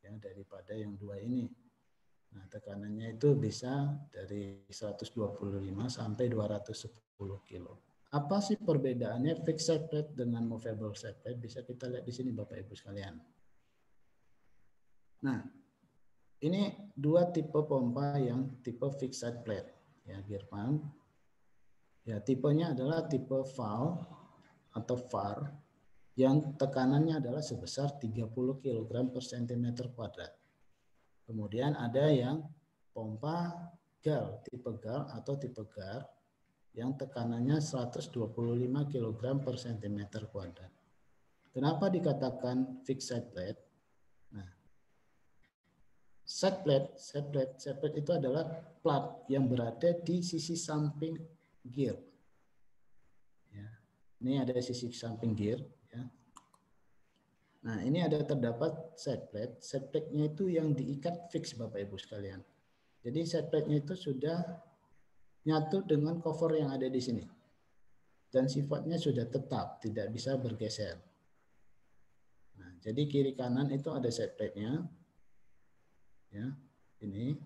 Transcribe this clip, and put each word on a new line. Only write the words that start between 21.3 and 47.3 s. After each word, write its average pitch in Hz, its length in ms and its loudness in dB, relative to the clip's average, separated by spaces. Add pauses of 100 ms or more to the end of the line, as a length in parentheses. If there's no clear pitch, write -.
Ya, 113 160 -4
tipenya 147 560 4
adalah 151 320 2
tipe 135 380 2 (100)
valve 127 480 0 (720)
atau 120 220 0 (160)
var 107 400 -2 (680)
yang 139 380 6
tekanannya 143 680 4
adalah 127 220 -2
sebesar 131 560 -2
tiga 113 260 -2
puluh 127 320 0
kilogram 120 540 -2
per 127 80 -4
sentimeter 120 720 -2
kuadrat. 92 400 -10 (960)
Kemudian 113 480 0
ada 127 340 4
yang 139 320 4 (480)
pompa 143 640 -4 (500)
gal, - 460 0
tipe 123 320 -6
gal 135 320 -4
atau 139 260 -4
tipe 123 220 -8 (100)
gar 104 380 -8 (640)
yang 127 240 -2
tekanannya 123 640 2
seratus 123 480 -2
dua 117 240 -2
puluh 117 240 0
lima 131 320 0
kilogram 123 500 0
per 131 220 -2
sentimeter 104 720 -6
kuadrat. 92 400 -10 (800)
Kenapa 160 400 4
dikatakan 131 880 2
fixed 131 300 -2
side 117 180 -2
plate? 95 300 -6 (720)
Nah, 95 160 -12 (1700)
side - 400 2
plate, 139 320 4
side - 320 -6
plate, 131 320 0